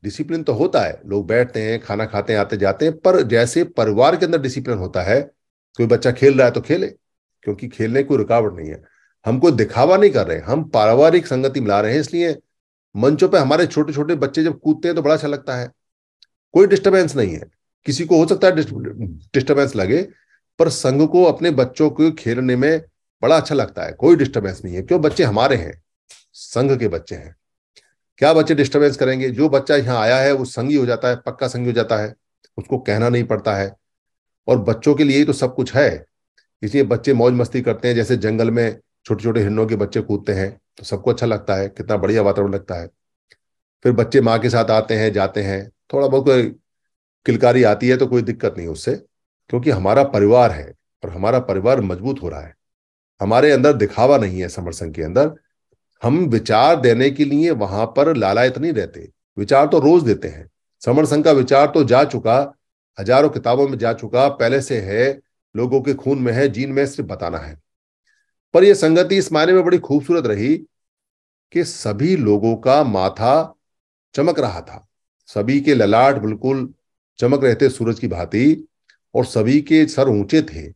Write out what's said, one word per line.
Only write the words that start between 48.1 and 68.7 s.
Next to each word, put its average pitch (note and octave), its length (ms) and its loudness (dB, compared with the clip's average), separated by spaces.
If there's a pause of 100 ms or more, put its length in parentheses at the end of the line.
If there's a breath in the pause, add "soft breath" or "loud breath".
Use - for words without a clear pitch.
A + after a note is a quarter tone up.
दिक्कत G#2+ 360 -4
नहीं E2+ 100 -10
उससे, D#2+ 260 -6 (560)
क्योंकि B2+ 200 -2
हमारा G#2+ 340 2
परिवार A2+ 460 4
है D2+ 220 -12 (300)
और F2 80 -12
हमारा G2+ 300 -2
परिवार A#2 400 0
मजबूत G2 420 -6
हो F2 60 -8
रहा D2 120 -12
है। D#2 140 -18 (640)
हमारे A#2+ 300 4
अंदर C#3 240 4
दिखावा B2+ 440 2
नहीं F#2 220 -4
है F2+ 80 -6
समर F2 240 -12
संघ E2 220 -12
के E2 80 -8
अंदर। A#2+ 300 0 (680)
हम C3 240 0
विचार A#2 540 2
देने B2 300 2
के C#3 140 -2
लिए D3 280 0
वहां G#2 340 -4
पर D3 300 0
लालायत A#2 420 0
नहीं D#3+ 140 -4
रहते, G2+ 360 -8 (280)
विचार C3+ 300 2
तो D#3+ 140 2
रोज D#3+ 220 4
देते G#2 260 -2
हैं। D2+ 200 -16 (340)
समर C#3+ 240 2
संघ D3 180 0
का D#3+ 80 6
विचार C#3 340 4
तो D3 180 2
जा A#2+ 200 4
चुका, A#2 480 -2 (460)
हजारों B2+ 320 2
किताबों C3+ 380 -2
में C3 100 -6
जा A#2 140 -2
चुका, A#2+ 380 -2
पहले B2+ 320 0
से A#2+ 180 -4
है, A#2 380 -2 (360)
लोगों B2+ 260 -2
के C3+ 140 -2
खून C3+ 240 -4
में B2 140 -2
है, C3+ 160 0
जीन C3+ 240 -6
में, C#3 140 0
सिर्फ G#2 220 -10
बताना E2+ 300 -8
है। D2+ 180 -14 (1000)
पर F3 100 6
यह G3+ 100 8